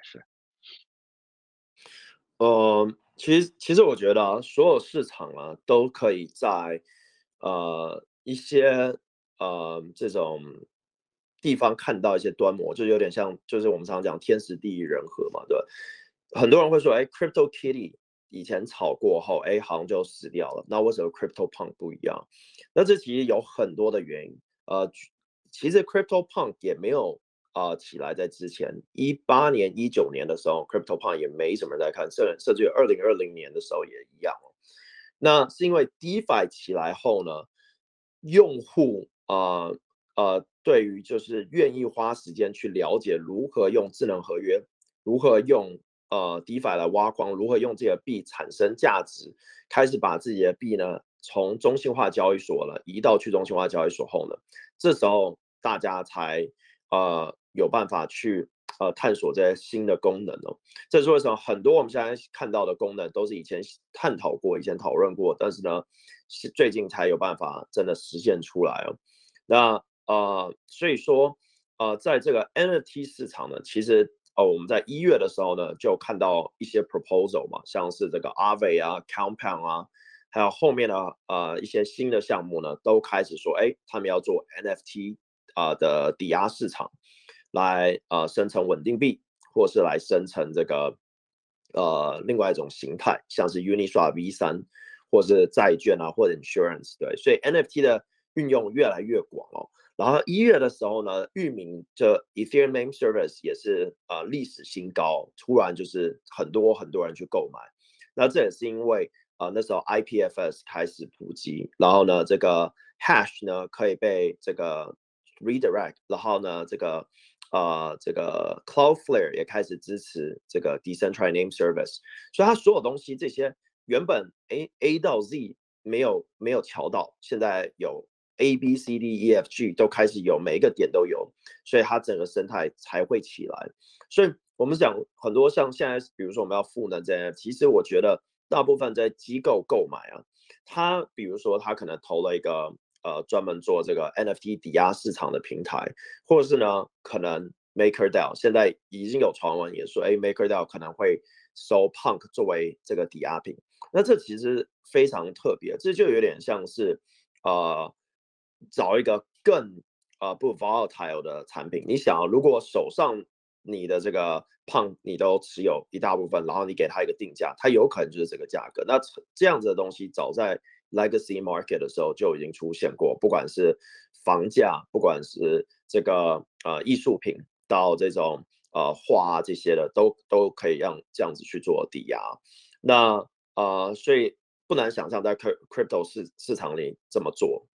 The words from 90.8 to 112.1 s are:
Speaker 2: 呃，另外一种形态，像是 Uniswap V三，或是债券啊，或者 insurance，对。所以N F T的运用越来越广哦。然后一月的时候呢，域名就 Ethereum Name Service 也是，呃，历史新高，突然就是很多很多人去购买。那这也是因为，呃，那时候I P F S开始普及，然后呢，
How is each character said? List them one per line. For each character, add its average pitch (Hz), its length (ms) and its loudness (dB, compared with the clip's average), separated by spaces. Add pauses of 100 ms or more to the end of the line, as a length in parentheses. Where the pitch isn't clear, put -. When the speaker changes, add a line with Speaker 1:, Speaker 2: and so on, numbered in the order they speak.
Speaker 2:
呃， 76 520 0
另 120 100 0
外 98 140 2
一 87 40 2
种 76 140 -6
形 71 280 -12
态， - 320 0
像 90 200 0
是 87 120 -4
Uniswap 95 540 2
V 87 160 -6
三， 87 320 -4 (480)
或 104 120 6
是 92 260 6
债 95 280 4
券 90 240 2
啊， 80 100 -6
或 104 180 2
者 85 60 0
insurance， 85 640 -4
对。 - 180 -6
所 - 160 2
以 110 40 4
N 147 180 -2
F 160 140 0
T - 120 -4
的 120 240 4 (300)
运 147 140 -4
用 117 240 2
越 131 140 4
来 92 140 -2
越 107 220 -2
广 - 300 -14
哦。 - 180 -14 (260)
然 110 140 2
后 147 160 4
一 180 140 -2
月 226 180 8
的 127 100 2
时 - 160 -6
候 107 200 -2
呢， 95 300 -4
域 175 160 -4
名 87 340 -12 (100)
就 113 120 2 (280)
Ethereum 135 380 2
Name 127 200 -4
Service 107 500 -2
也 78 120 -6
是， 90 400 -2 (140)
呃， 80 160 -6
历 131 200 -6
史 - 200 -20
新 92 280 -12
高， 80 440 -2
突 123 220 0
然 90 160 2
就 87 100 -8
是 85 360 -6 (160)
很 78 140 -6
多 107 240 4
很 95 160 -12
多 87 160 -2
人 80 80 -8
去 87 120 -14
购 78 260 -4
买。 58 80 -18 (540)
那 127 120 2
这 156 160 2
也 104 80 2
是 120 160 -10
因 113 200 -4
为， 104 240 0 (280)
呃， 90 160 -6
那 110 80 0
时 107 100 -4
候 92 80 0
I 107 220 -2
P 107 180 -2
F 92 200 -2
S 80 260 -6
开 85 200 -6
始 82 300 -12
普 - 160 -16
及， - 460 -10
然 90 120 6
后 98 140 8
呢， 90 200 4